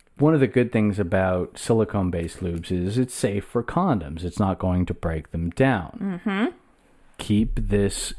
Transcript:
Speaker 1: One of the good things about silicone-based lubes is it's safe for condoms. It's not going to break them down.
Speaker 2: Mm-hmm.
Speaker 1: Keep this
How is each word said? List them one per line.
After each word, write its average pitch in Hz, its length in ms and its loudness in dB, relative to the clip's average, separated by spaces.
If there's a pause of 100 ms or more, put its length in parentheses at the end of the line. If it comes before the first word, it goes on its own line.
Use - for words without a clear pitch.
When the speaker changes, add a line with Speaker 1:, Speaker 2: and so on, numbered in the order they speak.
(200)
Speaker 1:
One 151 160 6
of 147 40 4
the 131 80 6
good 123 240 2
things 104 280 2
about 92 580 0
silicone-based 92 840 0
lubes 85 300 -4
is 92 280 -2
it's 127 160 -2
safe 101 280 -2
for 120 200 -4
condoms. 90 600 -2
It's 87 140 -6
not 95 220 2
going 90 260 2
to - 80 -4
break 80 380 -6
them 85 180 -4
down. 131 720 -2
Speaker 2:
Mm-hmm. 220 320 -2 (640)
Speaker 1:
Keep 107 520 0
this 101 500 0